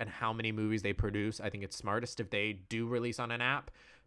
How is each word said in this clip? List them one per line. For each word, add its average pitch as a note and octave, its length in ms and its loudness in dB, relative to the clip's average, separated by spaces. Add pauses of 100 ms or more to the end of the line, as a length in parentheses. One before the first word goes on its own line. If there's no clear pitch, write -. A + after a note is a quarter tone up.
and G#2+ 80 -4
how A2+ 240 0
many A2+ 180 0
movies G#2+ 300 2
they G2+ 100 2
produce, G#2 480 2
I G#2 100 -2
think G2 140 -4
it's - 140 -8
smartest A2 420 0
if G2+ 100 -4
they G#2+ 220 2
do G#2+ 340 -4
release A#2+ 320 0
on A#2 140 -2
an A#2 80 -2
app. C3 320 0 (360)